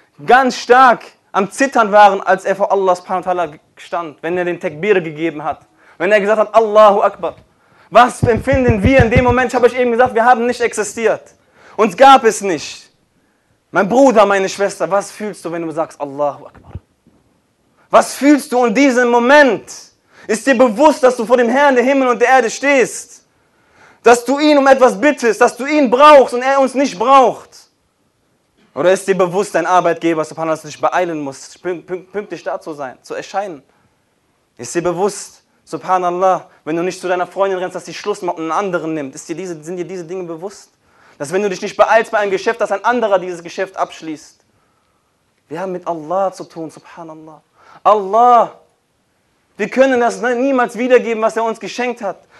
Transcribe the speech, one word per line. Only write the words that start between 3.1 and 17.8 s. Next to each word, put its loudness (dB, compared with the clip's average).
wa -4
ta'ala -6
stand, -12
wenn -4
er -2
den -6
Takbir -2
gegeben -8
hat, -8
wenn 0
er 4
gesagt 0
hat, 0
Allahu 4
Akbar. -4
Was 2
empfinden 0
wir 4
in 2
dem 2
Moment? 0
Ich -8
habe 2
euch 0
eben 0
gesagt, 0
wir 2
haben 2
nicht -4
existiert. -4
Uns 0
gab 6
es 0
nicht. -8
Mein 0
Bruder, 4
meine 0
Schwester, -4
was -2
fühlst -12
du, -8
wenn -8
du -8
sagst, -8
Allahu -8
Akbar? -20